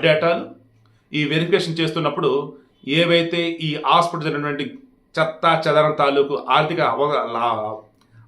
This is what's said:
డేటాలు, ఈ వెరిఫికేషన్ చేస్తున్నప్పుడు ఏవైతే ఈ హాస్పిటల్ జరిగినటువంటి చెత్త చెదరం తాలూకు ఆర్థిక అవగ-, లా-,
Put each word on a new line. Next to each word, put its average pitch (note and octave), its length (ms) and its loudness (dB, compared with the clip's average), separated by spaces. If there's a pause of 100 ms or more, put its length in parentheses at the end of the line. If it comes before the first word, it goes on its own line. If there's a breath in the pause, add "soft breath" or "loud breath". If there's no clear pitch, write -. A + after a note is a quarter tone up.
డేటాలు, E3 400 2 (680)
ఈ D3+ 120 -2 (100)
వెరిఫికేషన్ E3 460 -2
చేస్తున్నప్పుడు D3+ 520 0 (560 loud breath)
ఏవైతే E3+ 540 2 (260)
ఈ D3 40 -2 (160)
హాస్పిటల్ D#3+ 400 2
జరిగినటువంటి C#3+ 380 -4 (500)
చెత్త D#3+ 280 -2 (240)
చెదరం D3+ 240 4 (100)
తాలూకు C#3 340 2 (140)
ఆర్థిక D#3 320 2
అవగ-, C3 520 0
లా-, A2 420 -2 (520 soft breath)